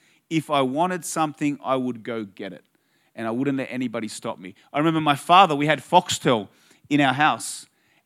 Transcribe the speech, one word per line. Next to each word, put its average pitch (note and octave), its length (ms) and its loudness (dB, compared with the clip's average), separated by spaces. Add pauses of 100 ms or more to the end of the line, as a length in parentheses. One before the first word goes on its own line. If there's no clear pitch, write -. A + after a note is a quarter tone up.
(280)
if D#3+ 220 -4
I C#3+ 100 2
wanted D#3 440 -2
something, D3+ 580 -4
I C3 140 -2
would B2 260 -4
go A2+ 220 -8
get F#2+ 280 -14
it, - 120 -20 (500)
and A2+ 140 -8
I - 20 -4
wouldn't C3+ 280 -2
let C3 120 -6
anybody A#2 380 -6
stop - 300 -10
me. F#2 160 -16 (180)
I C#3+ 60 -4
remember D#3+ 220 2
my D3 140 2
father, F3 400 6
we C#3+ 120 0
had D3+ 120 2
Foxtel C3 720 2 (420)
in D3 100 4
our C3+ 140 4
house, C3+ 520 -2 (400)